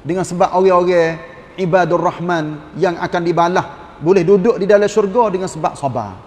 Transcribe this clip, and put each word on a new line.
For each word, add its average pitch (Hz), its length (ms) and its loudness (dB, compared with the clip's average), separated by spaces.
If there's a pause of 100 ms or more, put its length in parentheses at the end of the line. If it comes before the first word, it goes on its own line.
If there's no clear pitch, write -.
Dengan 175 240 -4
sebab 175 320 -2
orang-orang 180 640 2 (400)
ibadur 175 400 2
Rahman 160 760 -4
yang 170 200 -2
akan 175 240 -4
dibalas, 170 460 0 (340)
boleh 175 240 2
duduk 196 360 4
di 190 40 0
dalam 202 240 4
syurga 208 440 0
dengan 185 160 -4
sebab - 280 -6
sabar. 113 400 -6 (100)